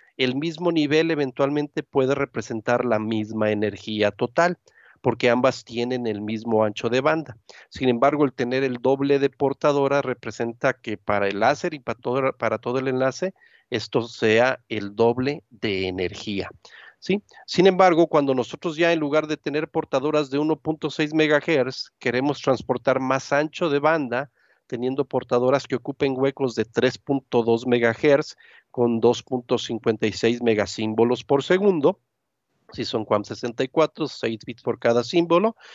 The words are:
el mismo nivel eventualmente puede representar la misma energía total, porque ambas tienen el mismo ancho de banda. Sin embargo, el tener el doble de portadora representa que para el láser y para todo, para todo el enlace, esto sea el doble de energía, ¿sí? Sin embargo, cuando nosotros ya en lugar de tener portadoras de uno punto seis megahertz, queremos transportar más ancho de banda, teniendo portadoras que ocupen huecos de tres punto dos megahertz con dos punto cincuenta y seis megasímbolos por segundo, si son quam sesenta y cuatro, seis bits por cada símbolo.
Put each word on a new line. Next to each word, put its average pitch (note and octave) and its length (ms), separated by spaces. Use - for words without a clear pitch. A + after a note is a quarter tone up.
el B2+ 180
mismo E3 380
nivel D#3 400
eventualmente D3 720
puede C3+ 320
representar A#2+ 680
la A2+ 140
misma G#2+ 540
energía G#2 580
total, E3+ 480
porque A#2+ 280
ambas B2 340
tienen A#2+ 420
el G#2 140
mismo A2 420
ancho G#2+ 280
de B2+ 100
banda. D#3 380
Sin C3 180
embargo, C#3 380
el C3 80
tener B2+ 300
el B2+ 100
doble C#3 440
de C3+ 120
portadora C#3+ 720
representa A#2+ 720
que G#2+ 240
para G#2 280
el G2 140
láser D3 320
y D3+ 60
para A#2 200
todo, C3 380
para A2+ 220
todo B2 220
el C3 60
enlace, C3 460
esto A#2+ 320
sea A#2 680
el G2+ 260
doble B2 540
de F#2+ 400
energía, F#2 600
¿sí? G3 240
Sin F3+ 200
embargo, F3+ 420
cuando C#3+ 260
nosotros D3 420
ya E3+ 160
en E3 60
lugar D3+ 280
de D3+ 120
tener D3+ 300
portadoras D3+ 600
de C3+ 100
uno D#3 180
punto D#3 340
seis D3+ 240
megahertz, D3 840
queremos C3 440
transportar C3 580
más C3 320
ancho D#3 380
de C#3 80
banda, C#3+ 520
teniendo C3 400
portadoras B2+ 600
que B2+ 100
ocupen C#3 380
huecos C3+ 420
de A2+ 100
tres B2 320
punto C3 440
dos A#2 240
megahertz B2 720
con A#2+ 300
dos A#2 220
punto B2 340
cincuenta A2+ 500
y G#2 60
seis A#2+ 300
megasímbolos A2 840
por C#3 180
segundo, F#3 580
si A#2 120
son A2 200
quam G#2 200
sesenta A#2+ 400
y C3 40
cuatro, D#3 380
seis A#2 380
bits - 180
por A2+ 160
cada A#2+ 240
símbolo. E3+ 540